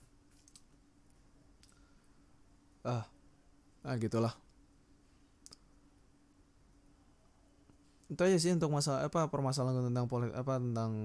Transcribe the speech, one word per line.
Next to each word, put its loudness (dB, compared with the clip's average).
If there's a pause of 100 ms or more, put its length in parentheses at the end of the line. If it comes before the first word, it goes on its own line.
(2750)
Ah, -4 (760)
ah, -4
gitulah. -2 (3750)
Itu -2
aja 6
sih 4
untuk 2
masalah, 0
apa, 0
permasalahan 0
tentang 0
poli-, -2
apa, -2
tentang, -2 (120)